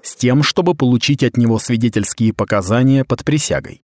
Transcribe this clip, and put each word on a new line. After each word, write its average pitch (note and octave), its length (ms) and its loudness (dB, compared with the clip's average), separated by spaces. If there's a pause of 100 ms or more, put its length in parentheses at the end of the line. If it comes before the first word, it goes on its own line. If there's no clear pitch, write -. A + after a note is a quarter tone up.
С - 140 -6
тем, B2+ 280 2
чтобы D3 320 0
получить B2+ 480 0
от B2 140 0
него A2+ 220 2
свидетельские A2+ 720 0
показания A2+ 720 0
под - 200 -6
присягой. - 640 -4